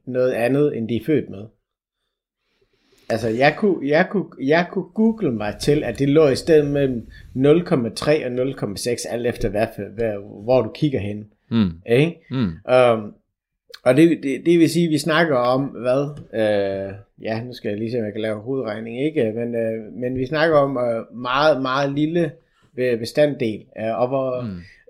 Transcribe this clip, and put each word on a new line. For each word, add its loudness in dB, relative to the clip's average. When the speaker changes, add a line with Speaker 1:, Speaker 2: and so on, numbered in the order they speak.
Speaker 1:
noget 0
andet, 0
end -4
de -2
er -4
født 0
med? -14
Altså, -2
jeg 2
kunne, 0
jeg 2
kunne, -2
jeg 2
kunne -6
google 0
mig -4
til, 2
at -6
det 2
lå 6
i 4
stedet 4
mellem -2
nul 4
komma 0
tre 0
og -6
nul -2
komma -6
seks, -4
alt -4
efter -2
hvad 0
for, -10
hvad, -6
hvor 4
du -2
kigger 0
hen. -8
Speaker 2:
Mm. 2
Speaker 1:
Ikke? 4
Speaker 2:
Mm. -4
Speaker 1:
Øhm, 4
og 4
det, 6
det, -4
det 6
vil 6
sige, 2
at 0
vi 2
snakker 2
om, 2
hvad? -2
Øh, 0
ja, -4
nu -12
skal -8
jeg -4
lige -4
se, -4
om -2
jeg -6
kan -8
lave -4
hovedregning, -6
ikke? 0
Men, -4
øh, -4
men -6
vi -4
snakker 2
om, 2
øh, -4
meget, 2
meget -2
lille 0
be-, 0
bestanddel. 0
Øh, -2
og 2
hvor, -2
Speaker 2:
Mm. -8